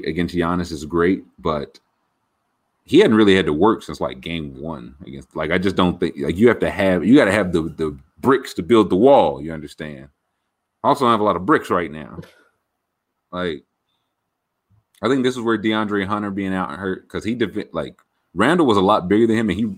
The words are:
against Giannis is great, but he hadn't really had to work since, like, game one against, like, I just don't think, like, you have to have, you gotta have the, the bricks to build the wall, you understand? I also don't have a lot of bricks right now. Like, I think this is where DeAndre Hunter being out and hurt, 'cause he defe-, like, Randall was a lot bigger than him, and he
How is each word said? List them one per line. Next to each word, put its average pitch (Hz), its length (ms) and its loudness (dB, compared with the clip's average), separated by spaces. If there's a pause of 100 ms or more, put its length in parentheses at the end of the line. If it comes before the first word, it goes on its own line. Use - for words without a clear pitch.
against 82 260 -4
Giannis 85 380 -4
is 76 140 -10
great, 85 380 0 (140)
but 78 420 -8 (1080)
he - 140 4
hadn't 127 180 4
really 101 180 6
had 92 100 2
to 78 80 -2
work 98 300 2
since, 76 180 -10
like, 65 200 -8
game 76 380 -10
one 67 360 -14 (100)
against, 67 300 -18
like, 78 160 -4
I 92 80 2
just 92 160 -2
don't 90 240 2
think, - 180 -4
like, 76 180 -2
you 107 120 4
have 110 120 4
to 80 120 -2
have, 90 340 0
you 117 100 6
gotta 117 160 6
have 95 200 0
the, 85 120 0
the 78 320 -6 (240)
bricks - 360 0
to 92 80 -8
build 104 260 4
the 92 60 0
wall, 98 440 4
you 80 140 -10
understand? 73 560 -14 (720)
I - 40 0
also 139 180 0
don't 117 60 4
have 110 80 2
a 104 40 -2
lot 101 120 2
of 90 100 -8
bricks 147 240 0
right 87 220 -2
now. 76 300 -16 (1120)
Like, 90 320 -6 (1400)
I 107 40 -2
think 131 160 0
this 127 120 0
is 123 60 -8
where 113 180 0
DeAndre 104 480 -2
Hunter 104 240 -4
being 95 240 -4
out 92 140 -4
and 78 100 -12
hurt, 95 280 -6
'cause 82 160 -10
he 113 120 -4
defe-, 107 360 -6
like, 78 280 -8 (340)
Randall 147 320 2
was 110 120 4
a 98 40 4
lot 95 260 2
bigger 104 200 4
than 110 100 2
him, 113 140 -2
and 90 80 -4
he 107 180 -4